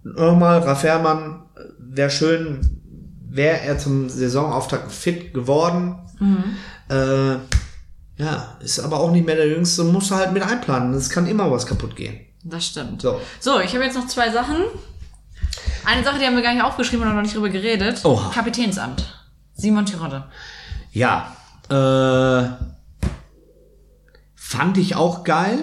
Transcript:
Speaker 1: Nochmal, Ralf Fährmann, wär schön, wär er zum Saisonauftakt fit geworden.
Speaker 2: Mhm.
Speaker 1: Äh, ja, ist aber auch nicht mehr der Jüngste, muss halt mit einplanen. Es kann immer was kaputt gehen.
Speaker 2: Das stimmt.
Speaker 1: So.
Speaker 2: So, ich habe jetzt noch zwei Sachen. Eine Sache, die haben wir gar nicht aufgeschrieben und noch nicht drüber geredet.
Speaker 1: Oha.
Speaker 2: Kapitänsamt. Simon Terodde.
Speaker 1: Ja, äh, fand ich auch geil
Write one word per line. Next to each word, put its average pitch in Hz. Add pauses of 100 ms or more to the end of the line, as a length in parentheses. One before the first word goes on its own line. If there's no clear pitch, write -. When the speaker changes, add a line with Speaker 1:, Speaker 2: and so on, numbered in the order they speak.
Speaker 1:
Nochmal, 175
Ralf 139
Fährmann, 160 (360)
wär 135
schön, 160 (460)
wär 143
er 143
zum 135
Saisonauftakt 127
fit -
geworden. 165 (220)
Speaker 2:
Mhm. 196 (440)
Speaker 1:
Äh, 135 (880)
ja, -
ist -
aber 151
auch 165
nicht 170
mehr 160
der 156
Jüngste, 175
muss 190
halt 190
mit 196
einplanen. 135
Es 135
kann 175
immer 190
was 120
kaputt 110
gehen. 107 (240)
Speaker 2:
Das 165
stimmt. -
Speaker 1:
So. - (200)
Speaker 2:
So, 247
ich 180
habe 254
jetzt 247
noch 247
zwei 233
Sachen. 247 (1300)
Eine 247
Sache, 277
die 269
haben 254
wir 240
gar 240
nicht 240
aufgeschrieben 240
und 214
noch 208
nicht 208
drüber 208
geredet. 208
Speaker 1:
Oha. 107
Speaker 2:
Kapitänsamt. 226 (300)
Simon 208
Terodde. 160 (680)
Speaker 1:
Ja, 104 (360)
äh, 131 (1900)
fand 190
ich -
auch 170
geil 185